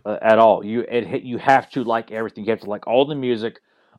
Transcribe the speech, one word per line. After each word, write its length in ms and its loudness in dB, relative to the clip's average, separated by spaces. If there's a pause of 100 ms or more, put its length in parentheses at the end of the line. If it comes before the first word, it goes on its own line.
uh, 180 -6
at 160 6
all. 260 6
You, 180 -6
it, 420 -6
you 140 -8
have 320 2
to 140 -4
like 280 -4
everything. 320 -8
You 60 0
have 100 -2
to 100 -10
like 160 -10
all 200 4
the 80 -6
music, 460 -4 (380)